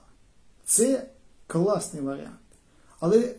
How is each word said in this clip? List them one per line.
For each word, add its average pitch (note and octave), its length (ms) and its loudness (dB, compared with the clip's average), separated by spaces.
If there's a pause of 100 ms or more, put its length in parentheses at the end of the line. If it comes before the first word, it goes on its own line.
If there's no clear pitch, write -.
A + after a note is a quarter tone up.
(640)
Це B3+ 460 0 (360)
класний E3+ 560 -2
варіант. C#3 340 -10 (640)
Але A3+ 380 2